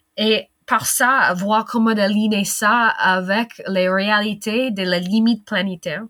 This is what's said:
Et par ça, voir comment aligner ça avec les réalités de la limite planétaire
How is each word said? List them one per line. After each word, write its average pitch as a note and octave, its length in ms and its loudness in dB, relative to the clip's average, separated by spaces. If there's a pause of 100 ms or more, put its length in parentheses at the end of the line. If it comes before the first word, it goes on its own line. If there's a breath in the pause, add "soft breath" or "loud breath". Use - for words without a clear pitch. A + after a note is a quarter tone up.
(160)
Et G#3+ 320 0 (180)
par - 200 0
ça, B3 480 2
voir G#3 320 0
comment A3+ 260 2
aligner G#3 540 2
ça A3+ 420 2
avec F#3+ 800 0
les F#3 220 0
réalités G#3 840 -2
de F#3+ 120 -4
la F3+ 160 0
limite A3 460 0
planétaire F#3 640 -6